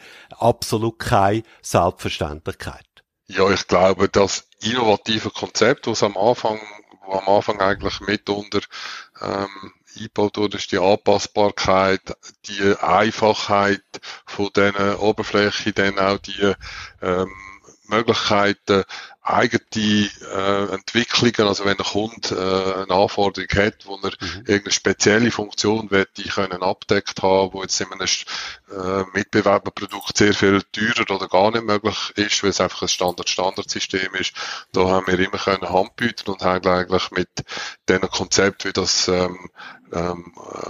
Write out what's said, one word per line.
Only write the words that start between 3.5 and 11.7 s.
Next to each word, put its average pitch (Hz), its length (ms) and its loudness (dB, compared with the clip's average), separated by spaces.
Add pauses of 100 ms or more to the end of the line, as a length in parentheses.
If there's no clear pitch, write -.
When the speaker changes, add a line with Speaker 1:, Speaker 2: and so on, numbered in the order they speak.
Speaker 2:
ich - 160 0
glaube, 95 420 4
das - 380 2 (140)
innovative 110 680 0
Konzept, - 580 0
das 117 160 0
am 101 140 0
Anfang, 107 420 0 (460)
wo 95 80 -6
am 95 140 -2
Anfang 101 320 2
eigentlich 95 420 -2
mitunter, 101 600 -2 (600)
ähm, 98 260 -4 (500)
eingebaut 104 400 -2
wurde, 101 200 -2
ist - 140 -8
die 98 80 2
Anpassbarkeit, 98 1200 2 (440)